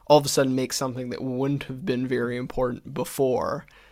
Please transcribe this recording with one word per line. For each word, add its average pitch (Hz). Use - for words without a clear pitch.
all 147
of 143
a 135
sudden 131
makes 127
something 127
that 120
wouldn't 135
have 131
been 127
very 123
important 123
before, 127